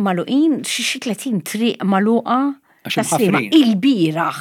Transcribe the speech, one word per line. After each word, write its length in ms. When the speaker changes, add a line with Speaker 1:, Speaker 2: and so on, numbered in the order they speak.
Speaker 1:
magħluqin, 560
xi, 240
xi 160
tletin 400
triq 400
magħluqa 600
Speaker 2:
Għax 60
Speaker 1:
tas-sema. 460
Speaker 2:
imħaffrin. 120
Speaker 1:
Il-bieraħ. 880